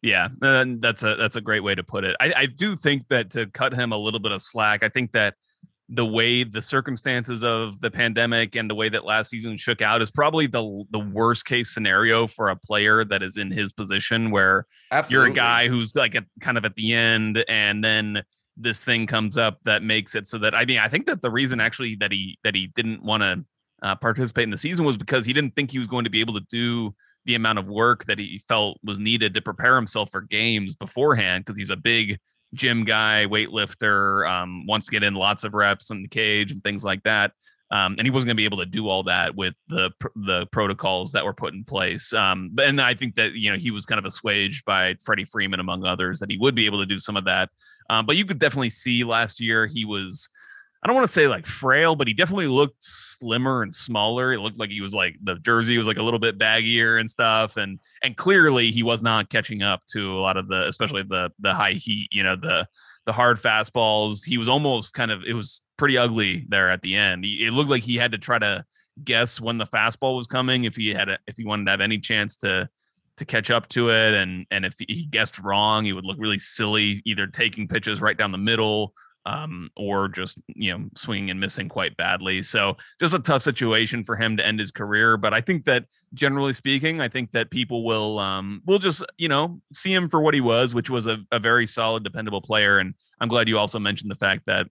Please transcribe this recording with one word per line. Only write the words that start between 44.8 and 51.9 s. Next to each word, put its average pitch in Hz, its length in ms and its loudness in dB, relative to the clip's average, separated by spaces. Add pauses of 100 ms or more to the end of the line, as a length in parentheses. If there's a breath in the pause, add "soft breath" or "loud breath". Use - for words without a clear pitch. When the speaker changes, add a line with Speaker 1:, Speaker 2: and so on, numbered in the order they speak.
Speaker 1:
Freddie 101 220 -2
Freeman, 98 340 -4
among 92 240 -6
others, 90 360 -2
that 101 100 -8
he 101 80 -4
would 127 160 2
be 113 140 2
able 101 120 -2
to 98 60 -2
do 95 140 -4
some 104 180 -6
of 95 80 -4
that. 92 240 0 (400 soft breath)
Um, 113 160 2
but 147 120 2
you 202 80 0
could 185 120 -4
definitely 131 320 0
see 120 340 -2
last 113 360 -2
year 113 260 0
he 110 180 -6
was, 98 460 -8 (540 loud breath)
I - 40 0
don't 240 80 2
wanna 262 120 4
say, 151 200 4
like, 104 200 0
frail, 151 480 4